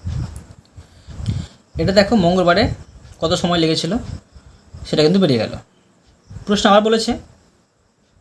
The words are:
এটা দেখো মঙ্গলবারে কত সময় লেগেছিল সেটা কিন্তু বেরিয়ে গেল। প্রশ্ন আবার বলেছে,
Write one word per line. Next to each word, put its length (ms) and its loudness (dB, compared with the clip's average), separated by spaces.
এটা 140 0
দেখো 240 4
মঙ্গলবারে 480 2
কত 140 -2
সময় 260 0
লেগেছিল 380 0
সেটা 160 2
কিন্তু 160 4
বেরিয়ে 200 2
গেল। 140 -4
প্রশ্ন 240 0
আবার 120 6
বলেছে, 300 0